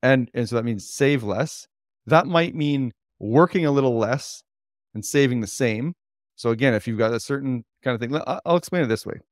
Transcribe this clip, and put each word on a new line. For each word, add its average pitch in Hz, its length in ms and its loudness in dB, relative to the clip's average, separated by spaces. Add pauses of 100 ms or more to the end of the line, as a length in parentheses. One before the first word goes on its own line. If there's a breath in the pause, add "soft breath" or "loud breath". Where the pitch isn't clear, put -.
and, 127 320 4
and 120 140 -2
so 120 80 -6
that 117 100 0
means 110 220 -4
save 139 360 2
less. 107 440 -4 (380)
That 160 220 4
might 170 280 0
mean 143 380 -2 (260)
working 156 460 4
a 143 60 2
little 135 260 2
less 113 460 -2 (500)
and 107 100 -10
saving 127 380 2
the 107 60 -4
same. 120 460 -2 (420)
So - 140 -4
again, 117 240 2
if 104 140 0
you've 113 100 -4
got 110 160 2
a 117 60 -2
certain 135 440 -4 (200)
kind 127 120 -2
of 110 60 -4
thing, 123 140 -4
I, 156 300 -4
I'll 170 120 2
explain 170 260 -2
it 131 40 0
this 113 180 -2
way. - 160 -10 (100)